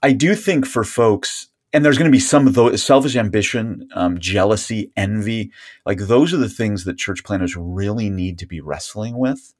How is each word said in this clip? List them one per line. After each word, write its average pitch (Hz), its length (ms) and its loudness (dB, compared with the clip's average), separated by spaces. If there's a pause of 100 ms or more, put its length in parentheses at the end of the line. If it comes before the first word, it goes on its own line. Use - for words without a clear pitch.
I 139 100 4
do 156 220 2
think 165 320 -2
for 117 180 -2
folks, - 640 0 (240)
and 147 120 2
there's 143 140 4
gonna 160 120 4
be 131 80 8
some 143 280 4
of 127 80 4
those, 120 280 4
selfish 135 340 4
ambition, 110 760 -2
um, 90 240 -2
jealousy, 98 800 0
envy, 104 560 -4 (340)
like, 95 140 -2
those 123 340 4
are 175 40 0
the 120 100 0
things 104 360 -4
that 90 140 -6
church - 260 -8
planners 92 320 -4
really 98 540 -4
need 92 300 -4
to 87 60 -12
be 85 140 -12
wrestling 104 560 -10
with. 131 440 -6